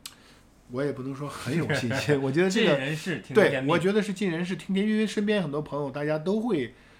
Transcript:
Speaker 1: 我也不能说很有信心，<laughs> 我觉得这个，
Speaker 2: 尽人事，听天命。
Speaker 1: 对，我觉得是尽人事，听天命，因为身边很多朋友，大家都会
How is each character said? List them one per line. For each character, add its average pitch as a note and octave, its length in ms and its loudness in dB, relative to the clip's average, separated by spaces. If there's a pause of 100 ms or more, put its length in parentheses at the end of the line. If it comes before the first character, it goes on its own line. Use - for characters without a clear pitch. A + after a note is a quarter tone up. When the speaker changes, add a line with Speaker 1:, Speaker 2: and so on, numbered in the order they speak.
(720)
Speaker 1:
我 B2+ 120 -4
也 C#3+ 80 -2
不 B2+ 120 -8
能 C3+ 120 -8
说 C#3+ 140 -8
很 - 260 -6
有 D#3 200 0
信 B2+ 180 -2
心， C#3 240 2
<laughs> C3+ 60 -2
我 C3+ 80 0
觉 E3 120 4
得 F#3+ 60 4
这 A3+ 160 2
个， E3 60 6
Speaker 2:
尽 C#3 80 4
人 C#3+ 160 -4
事， D#3 240 -6
听 C3 160 -6
天 C#3 280 6
命。 C3+ 40 -2
Speaker 1:
对， D3+ 40 4
我 F3 60 6
觉 F3+ 160 2
得 G#3+ 80 2
是 G3 100 -2
尽 F#3+ 200 -2
人 E3 120 -2
事， F3+ 120 -4
听 - 180 -4
天 F#3+ 100 2
命， G#3+ 120 2
因 G#3+ 40 2
为 A3 60 2
身 G#3 220 -2
边 G#3 160 2
很 C#3+ 80 -4
多 D3 100 -2
朋 D3 180 -6
友， C#3 120 -4
大 D3 120 -6
家 D3+ 140 0
都 F#3 240 0
会 D#3+ 320 -2 (260)